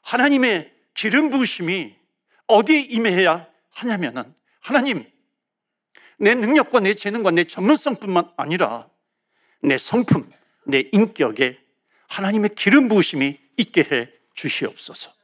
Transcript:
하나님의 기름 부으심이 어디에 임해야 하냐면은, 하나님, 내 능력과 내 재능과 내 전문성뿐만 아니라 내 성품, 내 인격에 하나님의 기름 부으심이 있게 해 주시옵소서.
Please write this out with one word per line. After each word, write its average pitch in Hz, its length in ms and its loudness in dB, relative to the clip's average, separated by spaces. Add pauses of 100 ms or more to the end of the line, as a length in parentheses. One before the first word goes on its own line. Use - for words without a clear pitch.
하나님의 247 720 0 (200)
기름 254 360 0
부으심이 190 640 -4 (520)
어디에 226 320 4
임해야 190 680 0 (220)
하냐면은, 165 640 -8 (260)
하나님, 247 500 -2 (1080)
내 208 180 2
능력과 254 460 2
내 196 120 2
재능과 202 380 -2
내 170 120 2
전문성뿐만 214 920 -2
아니라 135 520 -4 (720)
내 143 160 0
성품, 196 520 -2 (360)
내 135 260 0
인격에 135 680 0 (500)
하나님의 208 460 -2
기름 262 340 2
부으심이 156 500 0 (180)
있게 180 260 0
해 123 280 -4 (220)
주시옵소서. - 760 -10 (120)